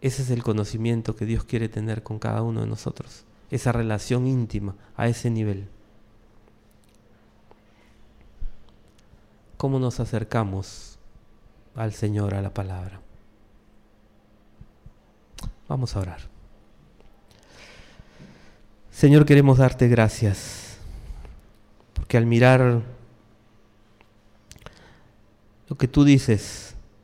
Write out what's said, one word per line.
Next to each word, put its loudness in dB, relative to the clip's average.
Ese -4
es -4
el -2
conocimiento -4
que -8
Dios -4
quiere -6
tener -8
con -10
cada -4
uno -4
de -4
nosotros. -10
Esa -2
relación -2
íntima -4
a -2
ese -2
nivel. -4
¿Cómo -2
nos -4
acercamos -6
al -6
Señor, -2
a -4
la -8
palabra? -10
Vamos -6
a -4
orar. -10
Señor, 8
queremos 8
darte 4
gracias, 0
porque -2
al 4
mirar 4
lo -8
que 0
tú 4
dices 2